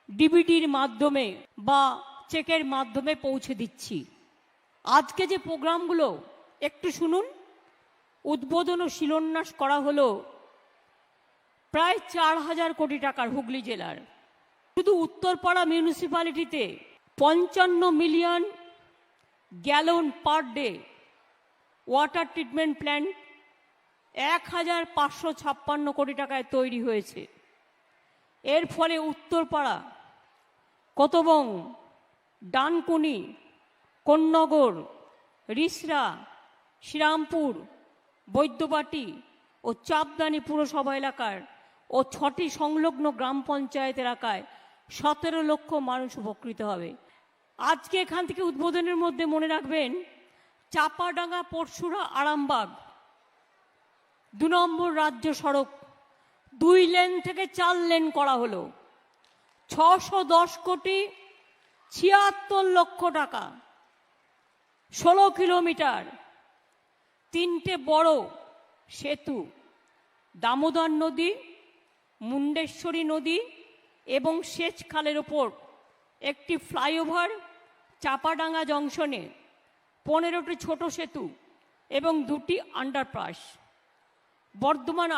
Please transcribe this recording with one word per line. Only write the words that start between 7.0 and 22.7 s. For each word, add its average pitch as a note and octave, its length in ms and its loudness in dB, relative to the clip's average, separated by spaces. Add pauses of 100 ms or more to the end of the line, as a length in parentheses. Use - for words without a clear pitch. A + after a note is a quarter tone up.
উদ্বোধন D#4 580 -2
ও E4 60 -2
শিলান্যাস D#4+ 600 -2 (120)
করা C#4+ 260 2
হলো C#4+ 200 4 (1700)
প্রায় F4 240 2 (160)
চার D#4+ 200 4 (120)
হাজার E4 280 -2
কোটি D4 240 -2
টাকার C4 360 -2
হুগলি C4 280 -6
জেলার। G3+ 360 -8 (760)
শুধু F#4 160 4 (120)
উত্তরপাড়া F4+ 600 2
মিউনিসিপ্যালিটিতে D#4+ 960 0 (560)
পঞ্চান্ন F4 720 4
মিলিয়ন E4+ 520 2 (1120)
gallon D4+ 540 2 (180)
per D#4 180 2 (120)
day A#3+ 200 -4 (1120)
ওয়াটার D4 480 0
ট্রিটমেন্ট D4+ 440 -2